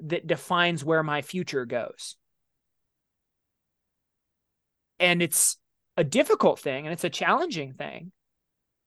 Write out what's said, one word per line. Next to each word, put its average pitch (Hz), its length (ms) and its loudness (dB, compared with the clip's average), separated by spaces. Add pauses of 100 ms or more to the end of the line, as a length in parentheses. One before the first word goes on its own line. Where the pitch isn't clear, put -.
that 160 220 -4
defines 175 560 0
where 160 200 2
my 147 180 -2
future 143 460 -4
goes. - 500 -8 (2750)
And 175 220 4
it's - 380 0 (400)
a 170 60 4
difficult 214 540 4
thing, 143 280 -6
and 156 60 -6
it's 170 120 -6
a 170 60 -2
challenging 185 640 -2
thing, 147 380 -12 (760)